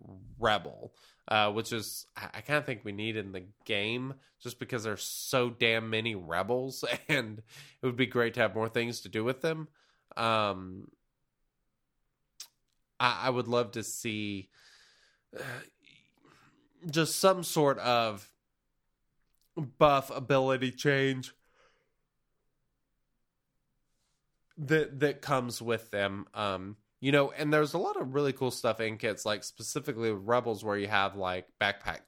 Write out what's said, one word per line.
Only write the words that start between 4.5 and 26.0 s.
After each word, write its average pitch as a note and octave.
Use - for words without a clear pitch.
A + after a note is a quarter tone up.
because A#2
there's G#2+
so -
damn A2+
many A2
rebels, G2
<laughs> -
and A2+
it C3+
would B2
be B2+
great A#2
to B2
have G#2+
more A2
things A#2
to F#2+
do A2
with B2+
them. D#3+
Um, G2+
I, A#2+
I C3
would B2
love A#2
to A2
see, G#2
uh, -
just D#3+
some F#3+
sort C#3+
of A2+
buff C#3
ability C3
change C3+
that, D3
that C#3
comes B2
with A2+
them. G2+